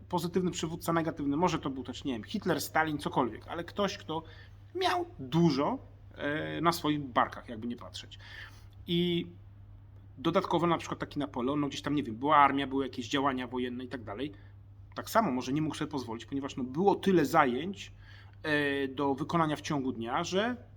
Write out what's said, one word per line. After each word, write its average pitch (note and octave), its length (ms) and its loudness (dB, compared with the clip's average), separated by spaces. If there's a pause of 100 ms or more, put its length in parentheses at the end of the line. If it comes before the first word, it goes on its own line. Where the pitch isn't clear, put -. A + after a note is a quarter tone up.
pozytywny F3 420 0
przywódca, E3 420 -2
negatywny, D#3 440 0
może D#3+ 220 4
to D#3 120 -4
był C3 120 -6
też, - 220 -10
nie C#3 80 -2
wiem, G#2+ 120 -4
Hitler, E3+ 360 0
Stalin, D#3 380 2
cokolwiek, B2+ 500 0
ale E3+ 160 -6
ktoś, G3 340 -2
kto D#3+ 240 -6 (520)
miał F4+ 320 0 (120)
dużo, D#3 600 4 (360)
e, D#3 460 -4
na E3 120 4
swoich D3+ 280 0
barkach, - 480 0
jakby A2+ 180 -8
nie A#2+ 100 -6
patrzeć. - 420 -14 (680)
I E3+ 400 2 (920)
dodatkowo E3+ 460 2
na E3 120 4
przykład - 220 -8
taki D3 180 -8
Napoleon, C#3+ 420 -2
no C#3+ 80 0
gdzieś C#3+ 140 -8
tam, C#3+ 120 -2
nie D3 80 0
wiem, A2 140 -6
była C#3+ 200 4
armia, C#3 300 8
były C3+ 180 0
jakieś B2 240 -8
działania C3+ 380 0
wojenne B2 380 -4
i B2 40 -10
tak B2 160 -8
dalej. A2+ 280 -8 (640)
Tak - 160 -8
samo G#3+ 200 4
może B2+ 220 -2
nie D#3 100 2
mógł C#3+ 140 -2
sobie D3+ 140 -4
pozwolić, A#2 360 -8
ponieważ, C3+ 300 -6
no, C3+ 80 -4
było E3 300 4
tyle E3+ 320 4
zajęć, D3+ 640 2 (500)
e, C#3+ 460 2
do C#3 260 0
wykonania D3+ 420 2
w - 40 -4
ciągu C3 320 -2
dnia, A#2 320 -2
że, G#3+ 320 0 (200)